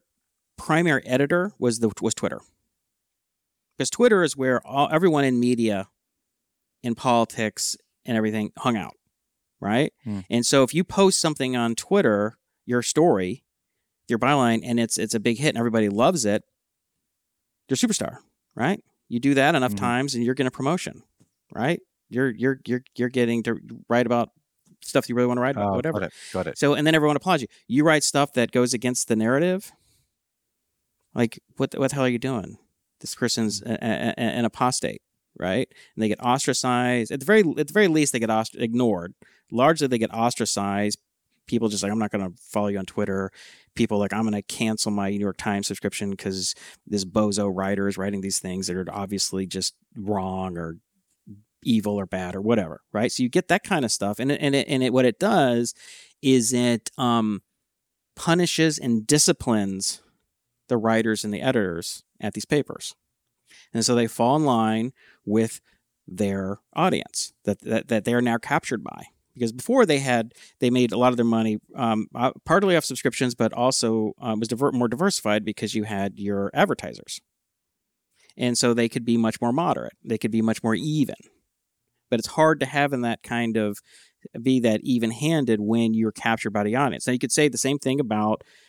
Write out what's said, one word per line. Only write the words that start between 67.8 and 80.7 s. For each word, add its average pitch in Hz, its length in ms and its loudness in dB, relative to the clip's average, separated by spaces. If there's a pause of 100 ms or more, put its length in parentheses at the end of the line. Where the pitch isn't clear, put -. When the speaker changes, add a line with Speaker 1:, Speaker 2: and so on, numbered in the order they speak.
Speaker 1:
that 107 160 0
they're 120 160 2
now 120 180 2
captured 135 440 -4
by. - 220 -14 (300)
Because 113 160 -2
before 226 340 2
they 147 140 4
had, 123 340 0 (260)
they 127 100 2
made 123 240 4
a 98 40 0
lot 123 140 6
of 120 60 0
their 117 80 2
money, 113 320 2 (180)
um, 113 400 -2
uh, 123 160 0 (140)
partly 190 320 2
off 147 80 0
subscriptions, 127 500 -2
but 113 160 0
also, 113 640 0
um, 110 220 -4
was 110 80 -2
diver-, 127 240 0
more 123 160 2
diversified 117 560 0
because 104 320 -6
you 107 80 0
had 101 340 -4
your 101 360 -2
advertisers. - 640 -2 (1200)
And 123 200 0
so 120 160 4
they 117 160 2
could 120 160 -6
be 117 120 2
much 110 240 0
more 120 100 0
moderate. 135 420 -2 (120)
They 113 120 -2
could 110 140 -4
be 113 100 2
much 110 220 -2
more 113 100 2